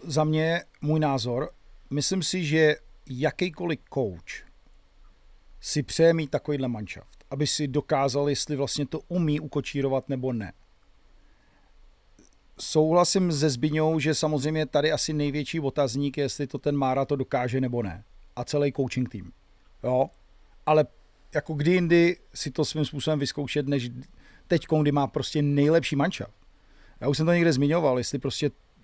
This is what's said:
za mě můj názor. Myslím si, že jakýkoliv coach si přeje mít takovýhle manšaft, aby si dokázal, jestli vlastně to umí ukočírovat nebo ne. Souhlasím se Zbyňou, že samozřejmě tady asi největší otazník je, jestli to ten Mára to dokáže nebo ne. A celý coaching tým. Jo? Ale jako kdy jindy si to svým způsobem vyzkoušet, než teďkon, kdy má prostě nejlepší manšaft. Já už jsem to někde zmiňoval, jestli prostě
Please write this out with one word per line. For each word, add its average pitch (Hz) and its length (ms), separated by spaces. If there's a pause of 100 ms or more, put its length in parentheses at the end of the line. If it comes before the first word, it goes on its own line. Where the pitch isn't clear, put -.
za 156 200
mě 156 380 (180)
můj 151 200
názor. 131 500 (400)
Myslím 151 320
si, 185 220
že 151 320 (340)
jakýkoliv 156 680 (160)
coach 95 500 (1160)
si - 220
přeje 165 320
mít 160 160
takovýhle 143 380
manšaft, - 640
aby 139 160
si 147 220
dokázal, 139 600
jestli 143 280
vlastně 139 300
to 151 220
umí 156 320
ukočírovat 135 680
nebo 127 240
ne. 107 200 (2000)
Souhlasím 175 720
se 147 180
Zbyňou, 156 480
že 147 160
samozřejmě 151 520
tady 151 260
asi 151 200
největší 147 480
otazník 139 580
je, 143 60
jestli 139 220
to 135 120
ten 143 180
Mára 135 280
to 143 120
dokáže 127 440
nebo 120 220
ne. 90 220 (320)
A 123 80
celý 143 280
coaching 127 360
tým. 90 240 (520)
Jo? 127 260 (560)
Ale 156 200 (480)
jako 156 200
kdy 147 180
jindy 170 440 (180)
si - 160
to 151 140
svým 156 200
způsobem 151 340
vyzkoušet, 139 500
než 127 220 (580)
teďkon, 156 340
kdy 147 100
má 143 140
prostě - 360
nejlepší 143 540
manšaft. - 380 (680)
Já - 80
už 143 80
jsem 160 100
to 170 60
někde 170 200
zmiňoval, 143 460
jestli 123 200
prostě 135 320 (340)